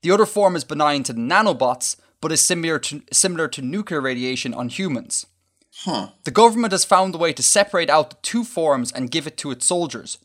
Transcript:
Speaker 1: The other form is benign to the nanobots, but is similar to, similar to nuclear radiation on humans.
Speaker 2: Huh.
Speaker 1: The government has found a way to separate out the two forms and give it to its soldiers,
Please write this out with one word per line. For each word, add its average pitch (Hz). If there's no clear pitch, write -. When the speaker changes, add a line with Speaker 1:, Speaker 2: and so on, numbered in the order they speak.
Speaker 1:
The 170
other 190
form 185
is 151
benign 147
to 131
the 117
nanobots, 139
but 156
is 151
similar 165
to, 143
similar 170
to -
nuclear 160
radiation 127
on 123
humans. 151
Speaker 2:
Huh. 110
Speaker 1:
The 151
government 220
has 185
found 190
a -
way 165
to -
separate 196
out 151
the -
two 233
forms 139
and 127
give 156
it 151
to 143
its 127
soldiers, 170